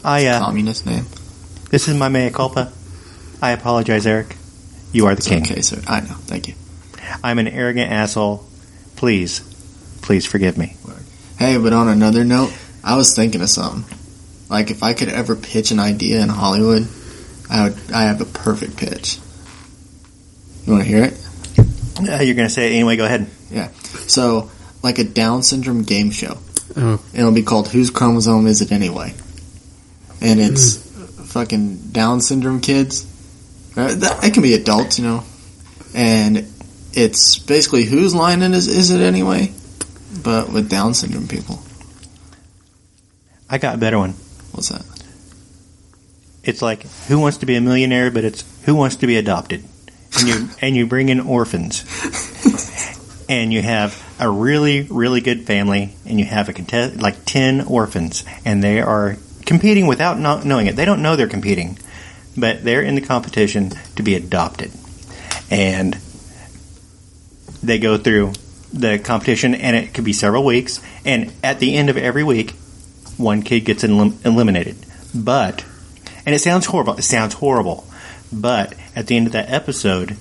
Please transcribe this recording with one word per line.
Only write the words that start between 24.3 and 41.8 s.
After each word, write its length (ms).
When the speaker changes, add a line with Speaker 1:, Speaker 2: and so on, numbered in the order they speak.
Speaker 2:
like 160
a 60
Down 380
syndrome 400
game 280
show. 260
Speaker 3:
Oh. 260
Speaker 2:
It'll 200
be 100
called 260
Whose 200
Chromosome 580
Is 140
It 120
Anyway? 400
And 200
it's 340
Speaker 3:
Hmm. 480
Speaker 2:
fucking 540
Down 260
syndrome 400
kids. 460
Uh, 180
that, 300
it 80
can 100
be 120
adults, 440
you 60
know. 180
And 500
it's 460
basically 460
whose 280
line 280
it 100
is, 160
is 240
it 80
anyway? 540
But 280
with 180
Down 240
syndrome 340
people. 340